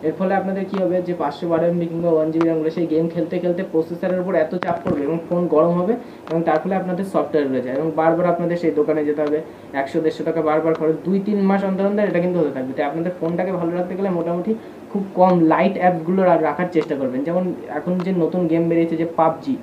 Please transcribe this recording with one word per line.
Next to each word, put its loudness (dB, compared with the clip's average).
এর 0
ফলে 2
আপনাদের -2
কী -2
হবে 2
যে -4
পাঁচশো -4
বারো 2
এমবি 0
কিংবা -2
ওয়ান 2
জিবি 2
র্যামগুলো 0
সেই -2
গেম 2
খেলতে -2
খেলতে 0
প্রসেসরের -2
উপর -2
এত 0
চাপ -2
পড়বে -2
এবং -2
ফোন 0
গরম 4
হবে 2
এবং 0
তার 2
ফলে -2
আপনাদের -2
সফটওয়্যার 0
উড়ে 0
যায় -4
এবং -2
বারবার 2
আপনাদের 0
সেই 2
দোকানে 2
যেতে 0
হবে, 0
একশো -2
দেড়শো -2
টাকা -2
বারবার 2
খরচ, 0
দুই 2
তিন 0
মাস 2
অন্তর 0
অন্তর 2
এটা 0
কিন্তু 0
হতে 0
থাকবে। -6
তাই -2
আপনাদের -2
ফোনটাকে -2
ভালো -2
রাখতে -4
গেলে -2
মোটামুটি -2
খুব -2
কম 6
লাইট 4
অ্যাপসগুলো 2
রা-, 6
রাখার 0
চেষ্টা 0
করবেন। -2
যেমন 0
এখন -4
যে -2
নতুন 2
গেম 2
বেরিয়েছে 2
যে 0
পাবজি 0